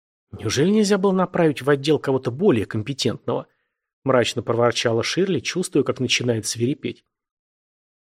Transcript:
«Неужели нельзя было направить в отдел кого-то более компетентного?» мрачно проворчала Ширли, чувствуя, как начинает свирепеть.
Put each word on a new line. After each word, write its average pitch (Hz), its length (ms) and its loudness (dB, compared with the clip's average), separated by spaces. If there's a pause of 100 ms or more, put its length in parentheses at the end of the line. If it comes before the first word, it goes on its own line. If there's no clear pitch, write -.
(320)
«Неужели 110 380 0
нельзя 208 280 2
было 190 140 2
направить 175 500 0
в 135 80 0
отдел 143 300 2
кого-то 131 320 -2
более 131 340 2
компетентного?» 131 800 -4 (580)
мрачно 127 380 2
проворчала 117 600 0
Ширли, 175 380 -2
чувствуя, 165 420 -2
как 123 180 -2
начинает 120 460 -2
свирепеть. 120 580 -4 (1120)